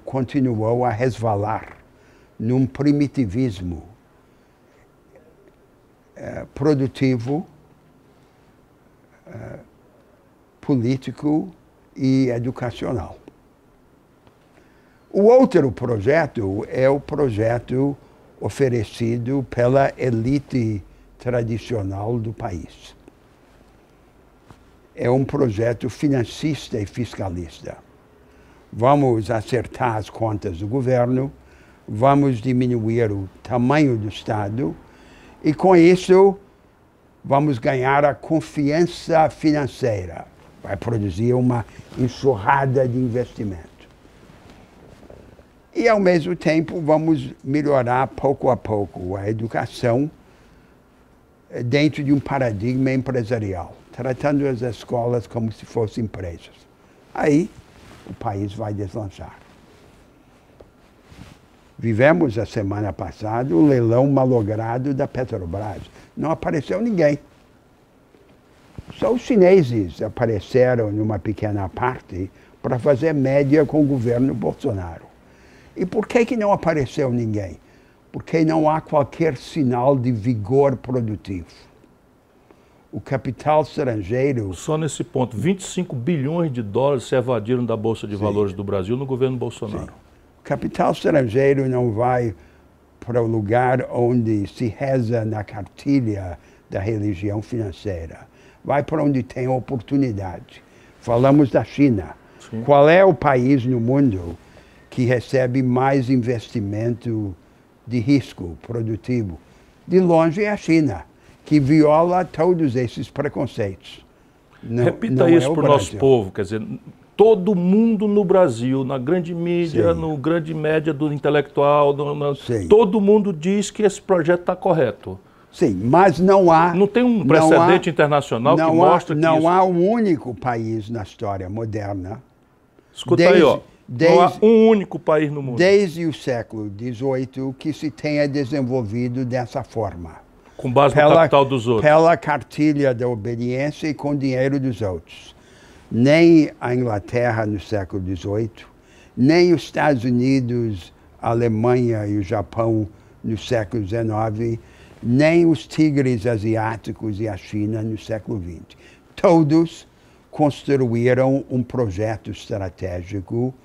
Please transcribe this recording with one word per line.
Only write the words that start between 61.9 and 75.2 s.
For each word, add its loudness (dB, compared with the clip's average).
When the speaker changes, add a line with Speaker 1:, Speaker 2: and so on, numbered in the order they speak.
Speaker 1:
a -4
semana -4
passada -6
o 6
leilão 4
malogrado 0
da -4
Petrobras. -8
Não -4
apareceu -4
ninguém. 0
Só -2
os -4
chineses 2
apareceram 0
numa -2
pequena -4
parte -8
pra -2
fazer 0
média 2
com 0
o 4
governo 0
Bolsonaro. -6